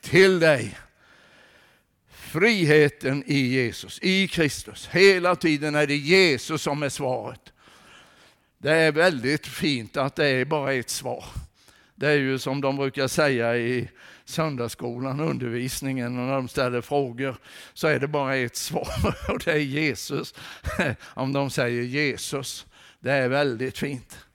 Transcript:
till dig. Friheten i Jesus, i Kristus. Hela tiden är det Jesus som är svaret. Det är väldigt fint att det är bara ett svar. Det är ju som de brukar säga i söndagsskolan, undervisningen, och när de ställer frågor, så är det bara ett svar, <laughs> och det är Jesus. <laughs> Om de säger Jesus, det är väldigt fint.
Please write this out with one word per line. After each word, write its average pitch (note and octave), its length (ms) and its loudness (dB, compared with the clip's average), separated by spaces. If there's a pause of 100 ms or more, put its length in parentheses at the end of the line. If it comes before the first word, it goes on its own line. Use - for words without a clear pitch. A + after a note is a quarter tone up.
till F#3+ 380 6
dig. C3+ 380 2 (1300)
Friheten D3+ 1120 4
i C#3+ 120 2
Jesus, B2+ 640 0
i F#3+ 260 2
Kristus. - 640 -4
Hela F3+ 440 6
tiden D3+ 400 0
är D3 120 4
det C#3+ 80 0
Jesus D#3 680 4
som D3 220 -2
är C#3+ 60 0
svaret. B2 640 -6 (1040)
Det C#3 140 -2
är D#3+ 200 4
väldigt D3 560 2
fint C3+ 500 -2
att C3+ 180 -2
det D3 120 2
är C3 180 2
bara C#3 280 -2
ett B2 160 -4
svar. B2 360 -8 (720)
Det C3+ 120 -2
är D3 100 4
ju C3+ 220 0
som C3+ 220 -4
de C#3 160 0
brukar C#3 300 -2
säga A#2+ 500 2
i A#2+ 320 -2 (400)
söndagsskolan, B2 880 -6
undervisningen, B2+ 1000 -4
och B2 60 -4
när C3+ 80 -2
de C3+ 140 -2
ställer B2 340 -2
frågor, C3+ 540 -2 (380)
så - 140 -2
är D3 120 2
det C#3 80 -2
bara C#3 280 -2
ett B2+ 200 -2
svar, - 600 -4 (120)
<laughs> - 20 -6
och B3 160 -2
det F3 60 0
är D#3 60 2
Jesus. C#3+ 760 -4 (400)
<laughs> D3+ 300 -2
Om C3 300 -6
de C#3 160 0
säger A#2+ 340 -2
Jesus, C3+ 840 -4 (340)
det B2+ 120 -4
är C3+ 180 2
väldigt B2+ 480 -2
fint. - 580 -8